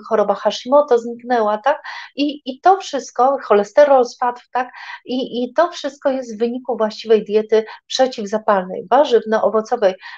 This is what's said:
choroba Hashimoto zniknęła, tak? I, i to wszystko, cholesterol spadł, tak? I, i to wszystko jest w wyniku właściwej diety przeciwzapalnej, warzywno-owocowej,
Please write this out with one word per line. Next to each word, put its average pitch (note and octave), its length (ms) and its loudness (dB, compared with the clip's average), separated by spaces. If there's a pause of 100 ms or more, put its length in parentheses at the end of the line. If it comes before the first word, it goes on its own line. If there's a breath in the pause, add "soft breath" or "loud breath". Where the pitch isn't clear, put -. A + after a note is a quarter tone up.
choroba G#3 240 0
Hashimoto B3 680 2
zniknęła, A#3 580 -2
tak? C4+ 240 -2 (340 loud breath)
I, C#4+ 300 -4
i C4 160 -12
to F#4+ 160 6
wszystko, C4+ 680 -2
cholesterol B3+ 640 4
spadł, A#3+ 360 -6 (100)
tak? B3+ 180 -4 (360 loud breath)
I, B3 380 -6
i B3 100 -8
to F4 180 2
wszystko C#4 380 -6
jest B3+ 260 -6
w G3+ 40 -14
wyniku A#3+ 380 -4
właściwej G#3+ 480 0
diety G#3+ 400 0 (220 loud breath)
przeciwzapalnej, G#3 1040 -2
warzywno-owocowej, A3 1000 2 (240 loud breath)